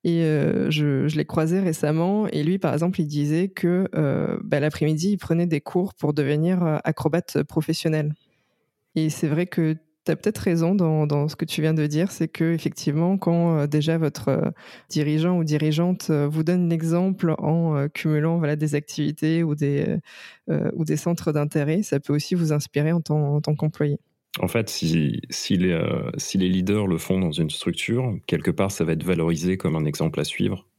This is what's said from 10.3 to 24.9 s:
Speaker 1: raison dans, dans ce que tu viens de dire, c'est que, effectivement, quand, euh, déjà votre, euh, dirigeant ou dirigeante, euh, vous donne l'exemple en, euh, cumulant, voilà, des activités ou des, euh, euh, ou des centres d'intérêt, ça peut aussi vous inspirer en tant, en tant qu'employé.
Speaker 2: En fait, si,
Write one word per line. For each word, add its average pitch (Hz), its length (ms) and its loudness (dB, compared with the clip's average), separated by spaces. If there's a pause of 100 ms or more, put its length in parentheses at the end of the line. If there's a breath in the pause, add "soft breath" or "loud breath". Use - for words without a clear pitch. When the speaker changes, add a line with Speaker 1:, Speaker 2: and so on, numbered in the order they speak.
Speaker 1:
raison 170 340 2
dans, 156 320 2
dans 147 220 0
ce - 80 -6
que - 100 -4
tu - 160 -4
viens 156 140 2
de 151 100 2
dire, 156 240 0
c'est - 200 -4
que, 165 240 0
effectivement, 160 640 0
quand, 170 420 2
euh, 147 80 0
déjà 151 320 0
votre, 143 300 -2
euh, - 200 0 (400 loud breath)
dirigeant 156 480 2
ou 165 60 2
dirigeante, 156 680 0
euh, 147 180 2
vous 156 140 -2
donne 175 280 2
l'exemple 170 680 0
en, 160 380 2
euh, 143 140 0
cumulant, 156 500 0
voilà, 151 160 0
des 151 180 0
activités 156 680 0
ou 151 100 0
des, 143 340 0
euh, - 100 0 (520 loud breath)
euh, - 240 0
ou 160 120 -2
des 151 120 0
centres 170 340 -2
d'intérêt, 151 520 0
ça 139 160 0
peut - 140 -2
aussi 151 200 0
vous 160 200 2
inspirer 147 380 0
en 170 100 2
tant, 147 340 0
en 151 60 2
tant 156 120 0
qu'employé. 147 460 0 (400)
Speaker 2:
En 92 80 0
fait, 113 220 0
si, 80 600 0